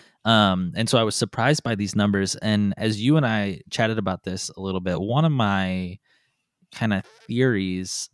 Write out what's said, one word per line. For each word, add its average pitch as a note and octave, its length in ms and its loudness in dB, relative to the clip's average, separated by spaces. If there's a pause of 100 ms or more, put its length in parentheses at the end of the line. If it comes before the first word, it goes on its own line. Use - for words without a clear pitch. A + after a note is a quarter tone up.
(240)
Um, F#2+ 540 4
and A2 120 -2
so C3 80 4
I A#2 60 4
was G#2+ 120 0
surprised B2 480 0
by A#2 120 -2
these G2 180 -4
numbers. G2+ 420 2
And G#2 420 0
as G#2+ 240 -2
you C#3+ 160 4
and D3 80 2
I G#2 440 -2
chatted A2 280 0
about F#2 260 -4
this F#2 260 -6
a - 120 -14
little F#2+ 180 -4
bit, F2+ 220 -2
one B2 240 0
of D#3+ 80 2
my F#2+ 640 -2 (720)
kinda G#2 300 -2 (240)
theories G2 880 -2